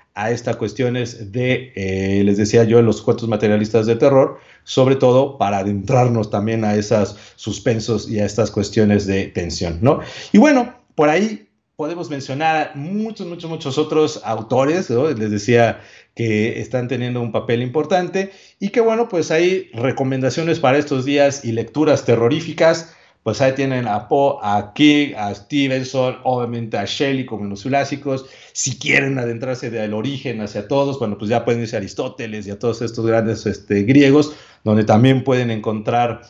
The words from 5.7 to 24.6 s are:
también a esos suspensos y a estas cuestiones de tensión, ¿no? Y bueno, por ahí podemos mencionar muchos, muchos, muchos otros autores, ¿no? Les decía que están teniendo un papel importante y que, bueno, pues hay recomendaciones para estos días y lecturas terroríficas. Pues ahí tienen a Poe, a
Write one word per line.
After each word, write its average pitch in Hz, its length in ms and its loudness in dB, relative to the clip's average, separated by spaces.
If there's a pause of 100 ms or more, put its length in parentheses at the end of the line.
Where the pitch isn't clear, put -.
también 110 360 -2
a 104 100 0
esos 104 400 0 (200)
suspensos 110 760 -4
y 110 100 -4
a 104 60 0
estas 104 260 -2
cuestiones 104 540 2
de 98 220 -2
tensión, 85 540 -6
¿no? 143 180 2 (340)
Y 202 60 8
bueno, 254 360 4 (200)
por 151 140 4
ahí 208 400 -2 (300)
podemos 160 300 -8
mencionar 151 640 -2
muchos, 202 500 -8
muchos, 170 240 -12
muchos 151 280 -6
otros 151 480 0
autores, 127 640 0
¿no? 131 200 2
Les 110 220 -4
decía 110 480 2 (340)
que 113 460 -2
están 120 300 -6
teniendo 123 320 -4
un 117 100 -6
papel 117 300 -2
importante 151 720 -2 (280)
y 196 80 -4
que, 226 140 0
bueno, 226 260 2
pues 170 240 -2
hay 180 420 2
recomendaciones 131 880 -2
para 135 180 4
estos 147 280 -2
días 143 400 2
y 117 80 -2
lecturas 139 500 0
terroríficas. 156 920 0 (300)
Pues 110 160 -4
ahí 135 140 2
tienen 131 340 -2
a 104 220 -4
Poe, 139 320 2
a 104 340 -2